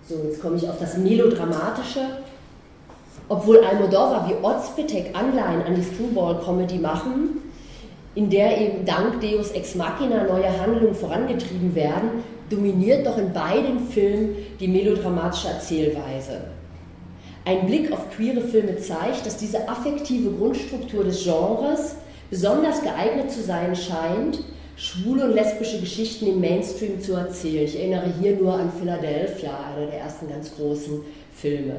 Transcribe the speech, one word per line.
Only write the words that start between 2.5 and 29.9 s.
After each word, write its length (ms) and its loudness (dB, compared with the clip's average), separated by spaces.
Obwohl 340 10
Almodovar 680 4
wie 160 -2
Ozpetek 720 -2
Anleihen 480 0
an 120 2
die 80 2
Screwball-Comedy 960 0
machen, 640 -2
in 160 2
der 300 6
eben 240 0
dank 380 0
Deus 300 0
Ex 220 -6
Machina 520 0
neue 340 2
Handlungen 340 4
vorangetrieben 800 -2
werden, 500 0
dominiert 580 4
doch 100 0
in 140 0
beiden 560 0
Filmen 480 2
die 80 -2
melodramatische 800 2
Erzählweise. 920 -2
Ein 220 2
Blick 260 2
auf 180 -8
queere 300 0
Filme 360 2
zeigt, 480 -4
dass 120 -6
diese 320 -4
affektive 640 -2
Grundstruktur 720 -2
des 180 0
Genres 720 0
besonders 540 2
geeignet 480 0
zu 100 -6
sein 360 -2
scheint, 680 -2
schwule 500 0
und 100 4
lesbische 440 0
Geschichten 480 -4
im 140 2
Mainstream 580 0
zu 140 -4
erzählen. 500 -2
Ich 160 -2
erinnere 400 0
hier 160 4
nur 200 2
an 220 0
Philadelphia, 760 -2
einer 140 -4
der 120 -8